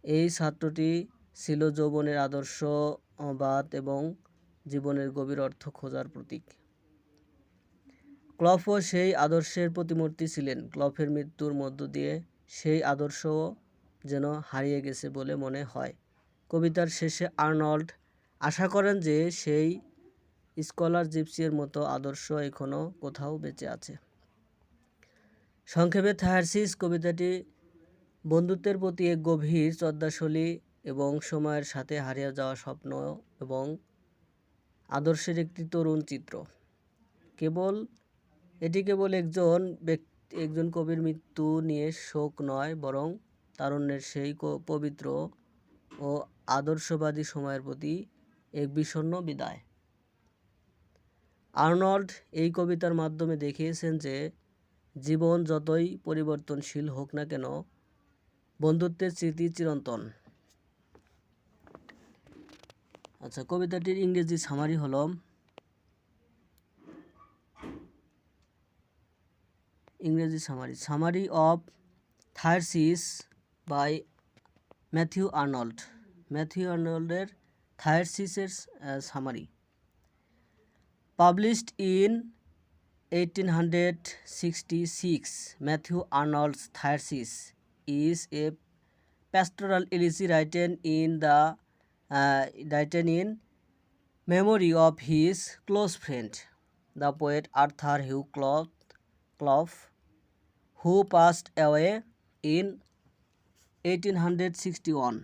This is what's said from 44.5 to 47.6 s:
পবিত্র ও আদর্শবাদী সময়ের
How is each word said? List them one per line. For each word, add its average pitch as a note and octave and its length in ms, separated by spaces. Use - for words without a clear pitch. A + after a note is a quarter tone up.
পবিত্র D3 640
ও C#3+ 240
আদর্শবাদী D3+ 760
সময়ের C#3 400